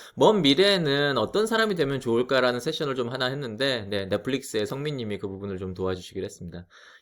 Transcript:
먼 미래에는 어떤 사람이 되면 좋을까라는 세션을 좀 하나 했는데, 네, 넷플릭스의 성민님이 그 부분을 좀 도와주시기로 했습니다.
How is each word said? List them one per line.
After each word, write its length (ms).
먼 280
미래에는 720
어떤 300
사람이 280
되면 240
좋을까라는 600
세션을 360
좀 140
하나 180
했는데, 640
네, 180
넷플릭스의 600
성민님이 520
그 80
부분을 300
좀 160
도와주시기로 520
했습니다. 420